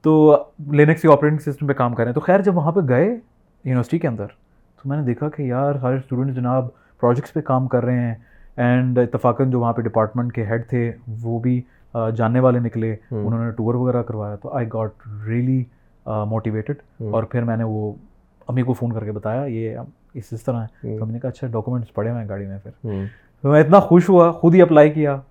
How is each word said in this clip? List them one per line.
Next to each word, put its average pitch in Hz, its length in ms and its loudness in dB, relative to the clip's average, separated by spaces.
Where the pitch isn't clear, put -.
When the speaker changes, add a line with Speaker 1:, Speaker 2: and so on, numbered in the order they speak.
Speaker 1:
تو 151 420 6
لینکس 151 320 4
کے 160 60 4
آپریٹنگ 151 300 4
سسٹم 143 280 -6
پہ 139 60 -2
کام 123 220 0
کر 117 80 -2
رہے 117 60 0
ہیں۔ 120 60 -6
تو 151 60 -2
خیر، 190 200 2
جب 190 160 0
وہاں 165 160 0
پہ 190 160 0
گئے 131 200 2
یونیورسٹی 127 340 -2
کے 165 100 -2
اندر، 107 180 -6
تو 135 60 -8
میں 139 80 -4
نے 151 60 -4
دیکھا 127 260 -2
کہ 151 140 -8
یار، 135 380 -2
سارے 127 160 -2
اسٹوڈنٹس 131 400 -4
جناب 123 300 -2
پروجیکٹس 120 320 0
پہ 160 80 -2
کام 131 280 -2
کر 120 160 0
رہے 123 160 0
ہیں، 117 140 -4
and 123 360 2
اتفاقاً 123 540 0
جو 127 100 0
وہاں 117 120 0
پہ 120 100 -4
ڈپارٹمنٹ 113 500 -2
کے 117 120 -4
ہیڈ 113 240 -4
تھے، 120 240 -2
وہ 117 160 -4
بھی، 123 240 -2
آ، 113 180 -2
جاننے 113 300 0
والے 127 180 4
نکلے، 113 380 -4
Speaker 2:
ہوں۔ 107 140 -4
Speaker 1:
انہوں 117 180 -2
نے 117 60 -4
ٹور 113 240 -2
وغیرہ 123 280 0
کروایا۔ 104 340 -8
تو - 120 -16
I 135 140 -4
got 110 120 -4
really، 123 380 -2
آ، - 80 -8
motivated۔ 110 500 -4
Speaker 2:
ہوں۔ 110 120 -8
Speaker 1:
اور 110 100 0
پھر 117 220 -4
میں 117 120 -2
نے 113 80 -2
وہ 107 280 -6
امی 127 140 -2
کو 127 100 -2
فون 120 200 -4
کر 110 120 -6
کے 107 80 -8
بتایا، 110 320 -4
یہ 113 320 -6
اس، - 180 -14
اس 117 100 -12
طرح 120 180 -4
ہے۔ 110 280 -12
Speaker 2:
ہوں۔ 110 100 -8
Speaker 1:
تو 110 60 -6
ہم 110 60 -8
نے 117 80 -8
کہا، 127 100 -8
"اچھا، 127 180 -10
ڈاکومنٹس 117 480 -6
پڑے 117 160 -4
ہوئے 120 120 -6
ہیں 104 60 -10
گاڑی 101 180 -10
میں 98 160 -12
پھر۔" 90 80 -18
Speaker 2:
ہوں۔ 98 200 -6
Speaker 1:
تو 139 80 -2
میں 151 120 6
اتنا 160 200 8
خوش 175 280 4
ہوا، 175 220 6
خود 170 240 2
ہی 180 80 8
اپلائی 156 280 8
کیا 151 260 -2